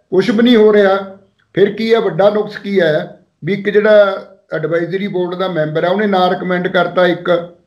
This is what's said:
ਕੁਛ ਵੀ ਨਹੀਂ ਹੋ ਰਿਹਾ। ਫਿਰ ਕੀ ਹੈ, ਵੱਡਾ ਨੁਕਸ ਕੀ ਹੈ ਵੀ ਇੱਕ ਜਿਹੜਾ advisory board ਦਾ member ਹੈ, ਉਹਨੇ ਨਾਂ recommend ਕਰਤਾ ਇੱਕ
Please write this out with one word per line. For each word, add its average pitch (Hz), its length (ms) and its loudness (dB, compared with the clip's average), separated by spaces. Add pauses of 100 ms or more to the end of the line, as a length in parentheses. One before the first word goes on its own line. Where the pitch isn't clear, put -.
(120)
ਕੁਛ 190 180 0
ਵੀ 226 140 2
ਨਹੀਂ 240 120 4
ਹੋ 214 180 4
ਰਿਹਾ। 196 440 0 (360)
ਫਿਰ 202 180 2
ਕੀ 226 220 -2
ਹੈ, 226 60 2
ਵੱਡਾ 190 300 2
ਨੁਕਸ 208 280 -4
ਕੀ 196 240 -2
ਹੈ 160 380 -2 (260)
ਵੀ 185 80 -2
ਇੱਕ 202 160 -4
ਜਿਹੜਾ 202 580 2 (260)
advisory 170 540 -4
board 180 280 -6
ਦਾ 185 120 -4
member 156 360 -2
ਹੈ, 175 60 2
ਉਹਨੇ 202 180 0
ਨਾਂ 180 220 2
recommend 180 380 -4
ਕਰਤਾ 180 400 0
ਇੱਕ 175 480 -2 (120)